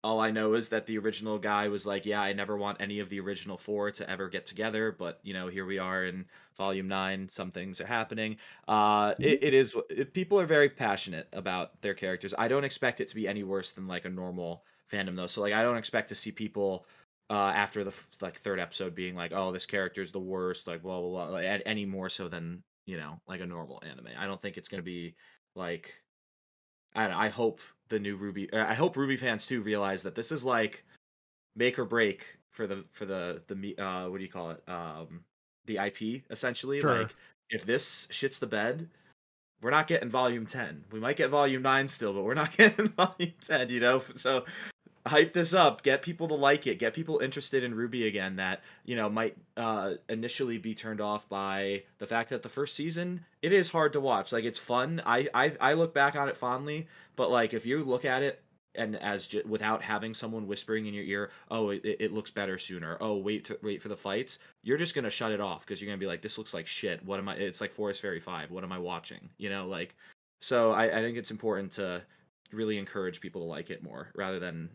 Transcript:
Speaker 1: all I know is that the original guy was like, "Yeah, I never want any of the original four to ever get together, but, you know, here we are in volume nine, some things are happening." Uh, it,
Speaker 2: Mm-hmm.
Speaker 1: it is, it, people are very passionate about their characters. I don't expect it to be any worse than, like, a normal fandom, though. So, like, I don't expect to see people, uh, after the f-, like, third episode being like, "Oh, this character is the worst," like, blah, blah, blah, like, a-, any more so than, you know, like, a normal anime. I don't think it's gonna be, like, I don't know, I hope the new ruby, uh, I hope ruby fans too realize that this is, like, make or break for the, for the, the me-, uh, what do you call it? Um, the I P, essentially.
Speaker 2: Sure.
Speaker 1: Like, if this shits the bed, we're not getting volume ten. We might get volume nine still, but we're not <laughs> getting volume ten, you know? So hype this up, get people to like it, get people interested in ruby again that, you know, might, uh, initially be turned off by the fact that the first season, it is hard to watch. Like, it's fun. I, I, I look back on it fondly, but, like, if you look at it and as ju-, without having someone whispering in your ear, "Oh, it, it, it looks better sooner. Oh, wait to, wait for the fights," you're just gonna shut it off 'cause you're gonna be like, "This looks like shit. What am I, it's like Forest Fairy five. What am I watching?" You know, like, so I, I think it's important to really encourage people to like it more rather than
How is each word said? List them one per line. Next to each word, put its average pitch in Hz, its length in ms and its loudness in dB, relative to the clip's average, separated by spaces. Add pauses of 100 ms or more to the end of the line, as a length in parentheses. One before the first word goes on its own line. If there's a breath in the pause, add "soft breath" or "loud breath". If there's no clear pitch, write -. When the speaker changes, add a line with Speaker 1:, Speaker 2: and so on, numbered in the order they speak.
Speaker 1:
all 110 160 2
I 110 120 4
know 107 240 4
is 113 140 0
that 110 180 0
the 110 100 -2
original 107 400 -2
guy 104 300 2
was 101 180 -2
like, 98 220 -2
"Yeah, 104 140 0
I 101 120 0
never 101 240 -2
want 101 240 -2
any 101 180 -4
of 98 100 -6
the 98 100 -6
original 95 360 -6
four 104 360 -2
to - 180 -10
ever 92 200 -4
get 90 180 -6
together, 107 440 -2
but, 87 300 -8
you 98 100 -10
know, 92 160 -6
here 92 200 -6
we 98 100 -2
are 92 280 -2
in 92 200 -6 (320 loud breath)
volume 95 300 -2
nine, 95 420 -2
some 92 220 -8
things 92 280 -8
are 87 60 -6
happening." 110 520 -2 (300 loud breath)
Uh, 104 520 6
it, 120 40 0
Speaker 2:
Mm-hmm. 147 220 6
Speaker 1:
it 143 80 6
is, 131 220 8 (160)
it, 135 240 -2
people 190 240 4
are 175 80 4
very 147 220 8
passionate 98 640 -2
about 92 500 -4
their 101 100 0
characters. 92 420 -4
I 117 120 2
don't 139 160 4
expect 131 360 0
it 101 100 0
to - 60 -10
be 107 120 -2
any 101 160 -4
worse 95 300 -4
than, 95 140 -10
like, 90 180 -6
a 92 40 -4
normal 90 540 -6 (280 soft breath)
fandom, 95 240 -4
though. 90 120 -4
So, 110 140 -4
like, 104 120 2
I 110 80 4
don't 120 160 4
expect 110 320 -2
to 98 60 -8
see - 160 -6
people, 98 560 -2 (420 soft breath)
uh, 101 240 4
after 101 300 2
the 98 80 -4
f-, - 160 -18 (140)
like, 90 180 -8
third 95 200 -2
episode 87 360 -6
being 90 180 -6
like, 87 200 -6
"Oh, 92 180 0
this 92 160 -6
character 98 340 -2
is 87 100 -8
the 98 80 -6
worst," 92 460 -4
like, 85 160 -8
blah, 92 180 -6
blah, 90 280 -4
blah, 87 80 -6
like, 90 100 -2
a-, 101 220 -2
any 107 180 -2
more 95 240 -4
so 92 180 -6
than, 85 360 -8 (240)
you 90 100 -8
know, 78 300 -8
like, 92 140 -8
a 90 40 -8
normal 82 420 -12
anime. 64 200 -16 (100)
I 92 80 -6
don't 98 160 -6
think 98 160 -8
it's - 100 -14
gonna 98 140 -8
be, 85 320 -8 (420 soft breath)
like, 87 380 -6 (1000)
I 110 80 2
don't 98 80 2
know, 85 80 -2
I 107 100 4
hope 113 320 0 (260)
the 110 120 0
new 101 160 -4
ruby, 98 360 -6
uh, 110 140 4
I 107 80 2
hope 151 240 2
ruby 135 200 2
fans 113 280 0
too 123 160 -2
realize 98 420 0
that 90 120 -6
this 117 160 -4
is, 143 120 -4
like, 117 400 2 (720 soft breath)
make 123 220 2
or 123 80 0
break 104 520 2 (140)
for 110 140 -4
the, 98 260 -4
for - 140 -10
the, 87 420 -4
the 101 80 -8
me-, 98 200 -8
uh, 92 340 -4
what 95 80 -6
do 95 60 -6
you 87 80 -12
call 85 200 -8
it? - 160 -14
Um, 82 560 -10 (420)
the 107 140 -2
I 101 100 2
P, 113 400 -6
essentially. 131 520 -2
Speaker 2:
Sure. 123 220 4
Speaker 1:
Like, 110 120 -8 (340 loud breath)
if 110 160 -4
this - 420 0
shits - 320 -2
the 120 80 -4
bed, 117 420 0 (720 soft breath)
we're 120 100 0
not 156 160 6
getting 139 220 2
volume 120 360 2
ten. 82 460 -8
We 110 80 -8
might 131 180 0
get 143 120 4
volume 139 320 4
nine 135 260 4
still, 110 260 0
but 98 100 0
we're 110 100 2
not 151 240 0
<laughs> - 0 -
getting 214 320 10
volume 180 520 2
ten, 127 280 2
you 123 100 0
know? 123 220 8 (140)
So 127 300 2 (600 loud breath)
hype 156 260 8
this 170 200 4
up, 160 280 8
get 139 220 4
people 165 240 -4
to 156 80 0
like 143 320 6
it, 98 100 0
get 110 160 2
people 160 260 0
interested 131 440 0
in 120 100 -2
ruby 117 320 -2
again 95 300 -2
that, 95 260 -2 (240 loud breath)
you 120 100 -4
know, 110 140 2
might, 113 260 0 (220)
uh, 107 360 0 (160)
initially 117 500 -2
be 107 160 -6
turned 110 260 -6
off 104 260 -2
by 98 540 -2 (160 soft breath)
the 104 80 -8
fact 117 240 -2
that 127 140 -4
the - 60 -10
first 143 260 -4
season, 170 500 -4 (160)
it 170 100 4
is 185 160 6
hard 156 260 4
to 147 60 2
watch. 120 320 2
Like, 113 120 2
it's 113 160 -2
fun. 135 440 0
I, 131 300 4
I, 147 260 6
I 139 140 6
look 165 200 2
back 143 220 6
on 143 140 0
it - 60 -4
fondly, 143 520 -2 (280 loud breath)
but, 123 160 4
like, 117 240 4
if 110 100 -2
you 143 180 0
look 127 220 0
at 131 160 2
it 139 220 -2 (320)
and 107 220 -2
as 101 280 -2
ju-, 104 220 -2
without 107 340 0
having 110 320 -4
someone 110 340 -6
whispering 107 380 -2
in 107 80 -6
your 101 100 -6
ear, 98 280 -4 (180 loud breath)
"Oh, 110 220 0
it, 101 120 -4
it, 104 160 -2
it 104 140 0
looks 104 180 -6
better 95 260 -2
sooner. 85 440 -6
Oh, 107 160 0
wait 101 280 -2
to, - 160 -8
wait 101 200 -4
for 107 80 -10
the 101 80 -6
fights," 107 420 -4 (240 loud breath)
you're 131 140 2
just 165 180 -2
gonna 123 140 -2
shut 110 240 -2
it 101 80 0
off 90 240 -6
'cause 98 160 -8
you're 101 80 -8
gonna 101 80 -6
be 95 80 -4
like, 87 160 -4
"This - 160 -8
looks - 160 -10
like 82 140 -6
shit. 90 360 -4
What 98 160 -4
am 98 80 -6
I, 98 80 -4
it's 95 240 -4
like 104 120 -4
Forest 104 300 -4
Fairy 87 200 -4
five. 82 280 -8
What 92 140 -8
am 90 80 -8
I 90 60 -6
watching?" 87 600 -8
You 101 120 -6
know, 98 180 -4
like, 90 260 -6 (480 loud breath)
so 117 300 4
I, 110 140 4
I 107 160 2
think 117 160 -2
it's 110 140 -10
important 101 420 -2
to 90 280 -4 (520 soft breath)
really 107 240 0
encourage 95 420 -4
people 90 220 -8
to 82 60 -4
like 82 240 -8
it 85 120 -10
more 67 320 -12
rather 95 240 -2
than 82 360 -8